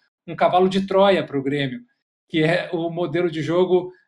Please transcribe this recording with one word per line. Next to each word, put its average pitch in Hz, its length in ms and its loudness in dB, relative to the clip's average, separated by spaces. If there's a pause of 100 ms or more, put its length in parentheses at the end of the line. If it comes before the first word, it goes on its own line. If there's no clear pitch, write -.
(260)
um 165 100 -12
cavalo 185 340 2
de 190 180 -2
Troia 190 380 2
pro 139 180 -6
Grêmio, 139 380 -4 (480)
que 160 120 0
é 165 300 0
o 170 180 -4
modelo 170 400 -2
de 156 120 -8
jogo, 175 500 0 (160)